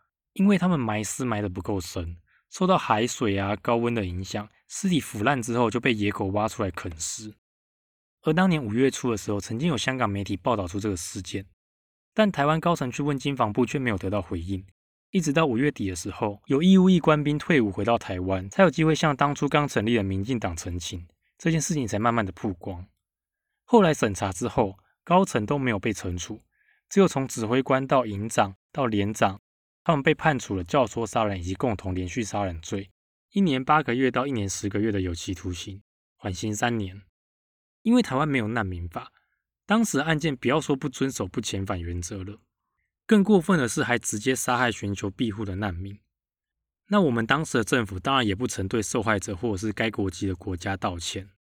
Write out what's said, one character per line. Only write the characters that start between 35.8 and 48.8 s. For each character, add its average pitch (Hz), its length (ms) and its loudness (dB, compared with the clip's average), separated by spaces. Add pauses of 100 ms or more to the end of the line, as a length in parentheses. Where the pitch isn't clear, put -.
缓 98 180 -8
刑 107 200 -4
三 120 220 -2
年。 98 240 -8 (840)
因 226 120 4
为 247 80 6
台 131 140 -4
湾 151 120 0
没 139 80 0
有 110 120 0
难 113 180 -2
民 87 200 -6
法， - 240 -12 (540)
当 220 180 4
时 147 180 0
案 156 180 0
件 143 180 -2
不 - 120 -2
要 147 120 4
说 143 160 0
不 135 140 -4
遵 135 200 -2
守 101 160 -6
不 90 140 -6
遣 98 240 -4
返 95 160 -4
原 87 220 -6
则 95 200 -10
了， 104 180 -14 (680)
更 208 180 6
过 202 160 6
分 175 180 2
的 131 80 2
是 139 160 0
还 120 160 2
直 - 200 -6
接 131 160 0
杀 123 240 0
害 123 120 2
寻 101 240 -4
求 101 140 -4
庇 110 240 -4
护 107 100 -8
的 101 140 -4
难 101 160 -2
民。 95 260 -10 (920)
那 208 120 4
我 160 100 4
们 117 140 2
当 139 180 2
时 147 140 -2
的 113 80 2
政 120 220 2
府 98 120 -8
当 135 160 -2
然 127 120 2
也 101 80 2
不 123 120 -2
曾 98 220 -4
对 113 140 0